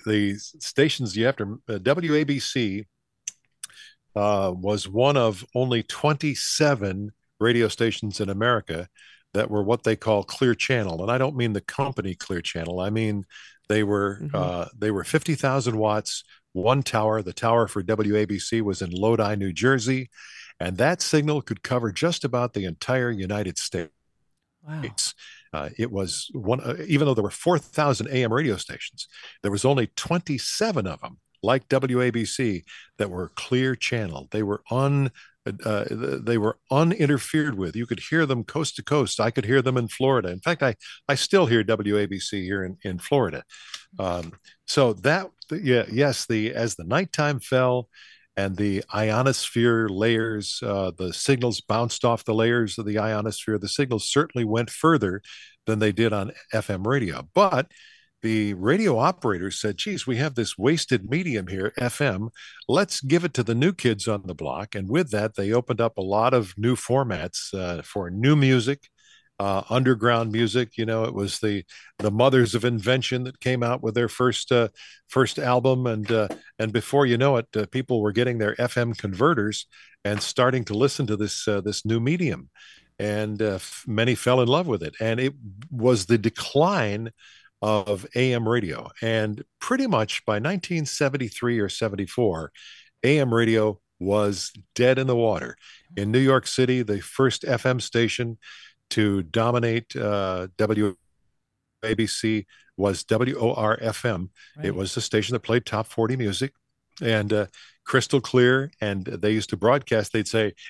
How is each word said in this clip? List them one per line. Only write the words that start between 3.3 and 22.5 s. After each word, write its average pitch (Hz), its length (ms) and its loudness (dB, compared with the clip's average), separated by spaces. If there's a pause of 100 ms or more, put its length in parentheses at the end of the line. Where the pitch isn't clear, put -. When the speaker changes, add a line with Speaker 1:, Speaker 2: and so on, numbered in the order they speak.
Speaker 1:
uh, 101 380 2
was 98 360 -2
one 127 260 4
of 110 300 2 (100)
only 123 280 0
twenty-seven 127 1300 0 (280)
radio 117 300 4
stations 107 500 -2
in 101 100 -4
America 98 580 -2 (460)
that 107 160 0
were 104 140 0
what 113 200 0
they 113 120 2
call 104 280 2
clear 123 320 0
channel. 98 460 -2
And 101 100 -2
I 123 60 2
don't 135 180 0
mean 120 180 -2
the 101 80 -2
company - 540 -6
Clear 87 260 -6
Channel. 85 380 -6
I 95 100 -2
mean, 107 360 -2 (440)
they 107 140 2
were, 101 380 0
Speaker 2:
Mm-hmm. 147 140 -6
Speaker 1:
uh, 90 300 -2 (120)
they 107 140 -2
were 98 120 -2
fifty 156 320 0
thousand 131 420 0
watts, 107 460 0 (280)
one 117 320 2
tower. 110 380 0
The 92 120 -8
tower 117 340 2
for 101 140 -6
W 104 340 0
A 107 100 4
B 98 140 -4
C 113 220 -2
was 101 200 -2
in 90 100 -6
Lodi, 107 440 2
New 98 180 -4
Jersey, 127 560 0 (500)
and 90 180 -4
that 151 240 2
signal 151 400 2
could - 220 -8
cover 120 280 0
just 165 320 -2
about 123 300 -2